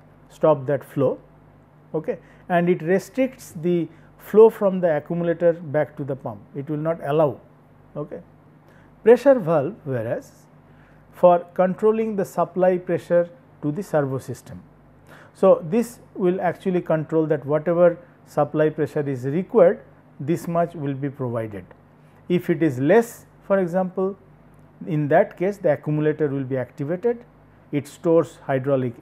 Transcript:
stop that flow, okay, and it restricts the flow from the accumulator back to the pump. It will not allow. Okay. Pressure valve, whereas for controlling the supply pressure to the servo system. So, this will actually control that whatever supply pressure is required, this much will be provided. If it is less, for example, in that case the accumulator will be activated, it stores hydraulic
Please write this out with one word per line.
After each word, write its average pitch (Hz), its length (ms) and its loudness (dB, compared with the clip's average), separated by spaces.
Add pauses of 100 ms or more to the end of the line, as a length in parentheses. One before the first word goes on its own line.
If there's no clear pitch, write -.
(280)
stop 147 380 0
that 139 180 -2
flow, 147 340 -2 (760)
okay, 165 240 -6 (320)
and 175 180 2
it 175 140 0
restricts 196 720 -2
the 170 360 -2 (300)
flow 220 320 6
from 185 300 -2
the 165 180 0
accumulator 170 560 0
back 151 420 -4
to 147 80 -10
the 135 120 -6
pump. 110 240 -12 (140)
It 139 140 -10
will 156 80 -4
not 160 260 -4
allow. 143 380 0 (560)
Okay. 151 240 -10 (840)
Pressure 247 360 6
valve, 165 360 -2 (100)
whereas 131 460 -6 (800)
for 175 260 4 (160)
controlling 214 640 0
the 190 80 -2
supply 180 520 0
pressure 175 540 0 (320)
to 147 80 -2
the 175 140 -6
servo 135 340 -2
system. - 420 -14 (720)
So, 185 380 4
this 226 300 -2 (140)
will 185 260 -2
actually 180 400 -2
control 160 460 -2
that 151 200 -2
whatever 170 520 2 (280)
supply 151 440 0
pressure 147 380 -4
is 127 160 -6
required, 190 560 4 (380)
this 165 300 -4
much 170 260 -2
will 143 200 -6
be 135 140 -6
provided. 117 560 -8 (640)
If 175 220 0
it 160 140 0
is 127 160 -2
less, 208 460 2 (200)
for 196 140 0
example, 185 560 -4 (680)
in 151 220 -2
that 175 280 2
case 196 220 -4
the 156 140 0
accumulator 151 540 -2
will 139 160 -6
be 131 140 -6
activated, 180 680 -6 (460)
it 143 160 -4
stores - 600 0
hydraulic 131 560 -2